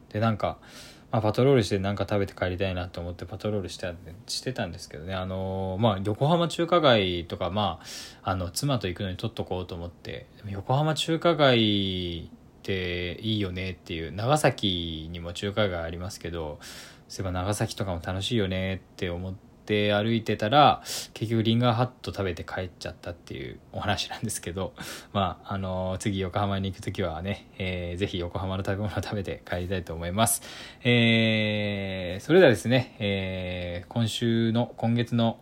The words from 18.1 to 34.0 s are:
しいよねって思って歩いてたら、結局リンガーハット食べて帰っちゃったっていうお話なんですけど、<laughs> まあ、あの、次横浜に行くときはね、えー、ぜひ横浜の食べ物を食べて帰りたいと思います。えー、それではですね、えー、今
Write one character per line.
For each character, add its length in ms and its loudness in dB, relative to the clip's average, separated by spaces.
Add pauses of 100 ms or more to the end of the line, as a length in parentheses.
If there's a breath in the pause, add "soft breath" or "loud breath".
し 120 -4
い 40 2
よ 120 2
ね 260 -2
っ 40 -4 (180)
て 120 -4
思 220 -6
っ 20 -6
て 640 0
歩 180 2
い 120 0
て 120 0
た 140 0
ら、 320 8 (320 loud breath)
結 160 -4
局 120 2
リ 120 4
ン 40 4
ガ 120 4
ー 20 4
ハ 120 2
ッ 60 -2 (120)
ト 100 -8
食 120 -4
べ 100 -2
て 100 -10
帰 180 -6
っ 160 -6
ち 60 -12
ゃ 60 -10
っ 100 -12
た 120 -10
っ 20 -10
て 180 -16
い 180 -10
う 80 -14 (140)
お 80 -8
話 300 -2
な 80 -10
ん 40 -18
で 60 -2
す 140 -6
け 100 -6
ど、 220 -4 (180 loud breath)
<laughs> 220 -14
ま 300 0
あ、 100 -8
あ 40 -4
の、 420 -2
次 180 -2
横 200 -2
浜 200 0
に 120 -2
行 60 -8
く 60 -14
と 100 -6
き 100 -4
は 200 -4
ね、 340 -6
え 400 -4
ー、 20 -6
ぜ 80 0
ひ 120 -4
横 200 -4
浜 200 -2
の 40 -2
食 100 -2
べ 40 -2
物 120 -2
を 140 -4
食 120 -6
べ 80 -2
て 260 -8
帰 120 -4
り 80 -4
た 100 -2
い 60 -6
と 100 -8
思 120 -6
い 60 -4
ま 140 4
す。 160 0 (420 loud breath)
え 1400 2
ー、 20 -14
そ 120 4
れ 60 12
で 40 12
は 60 10
で 60 6
す 120 -2
ね、 300 2
え 880 -4
ー、 40 -14
今 160 2